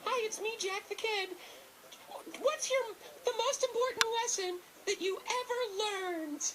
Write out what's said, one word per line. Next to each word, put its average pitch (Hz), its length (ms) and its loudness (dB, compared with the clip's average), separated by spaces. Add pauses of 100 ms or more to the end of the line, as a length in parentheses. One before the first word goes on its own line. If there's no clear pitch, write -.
Hi, 466 200 2
it's 440 160 -4
me, 427 180 0
Jack 392 300 -2
the 403 60 -2
Kid. 403 340 0 (1120)
What's 571 300 2
your, 523 100 4 (440)
the 494 120 2
most 466 260 4
important 480 420 6 (160)
lesson 370 380 0 (280)
that 392 140 2
you 381 160 0
ever 494 420 -2 (180)
learned? 359 640 -2 (120)